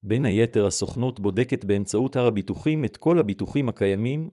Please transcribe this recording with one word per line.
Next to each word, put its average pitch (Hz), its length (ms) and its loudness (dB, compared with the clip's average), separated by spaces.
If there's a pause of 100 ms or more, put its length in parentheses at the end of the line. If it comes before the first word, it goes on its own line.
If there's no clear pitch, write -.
בין 113 220 0
היתר, 110 400 2
הסוכנות 113 540 -4
בודקת 101 460 -2
באמצעות 101 500 0
הר 123 100 2
הביטוחים 117 600 0
את - 120 -6
כל 170 220 2
הביטוחים 120 500 -2
הקיימים 110 640 -2